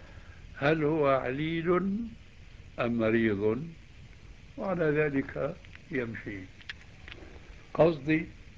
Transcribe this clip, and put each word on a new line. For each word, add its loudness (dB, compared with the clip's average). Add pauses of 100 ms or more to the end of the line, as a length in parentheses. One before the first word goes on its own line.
(560)
هل 4
هو 4
عليل 2 (1080)
أم 0
مريض؟ 4 (880)
وعلى 0
ذلك 0 (340)
يمشي. -4 (1400)
قصدي 4 (320)